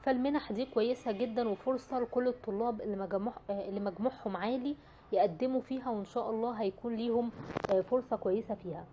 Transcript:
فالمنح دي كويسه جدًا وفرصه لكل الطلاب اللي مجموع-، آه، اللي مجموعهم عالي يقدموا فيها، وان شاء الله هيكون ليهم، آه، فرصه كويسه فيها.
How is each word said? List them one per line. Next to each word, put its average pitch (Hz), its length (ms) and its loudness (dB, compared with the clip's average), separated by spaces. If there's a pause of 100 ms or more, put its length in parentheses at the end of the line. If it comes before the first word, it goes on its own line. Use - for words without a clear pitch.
فالمنح 269 480 2
دي 226 140 0
كويسه 240 460 0
جدًا 226 380 0
وفرصه 254 500 0
لكل 247 280 2
الطلاب 226 540 -2
اللي 208 160 -2
مجموع-، 196 420 -2 (100)
آه، 202 200 -2
اللي 196 100 -4
مجموعهم 202 580 -2
عالي 247 380 0 (360)
يقدموا 254 500 4
فيها، 254 280 -4
وان 208 160 -2
شاء - 240 -4
الله 226 220 0
هيكون 220 440 -2
ليهم، 233 360 0 (400)
آه، 190 100 6
فرصه 240 340 0
كويسه 202 400 0
فيها. 175 380 -8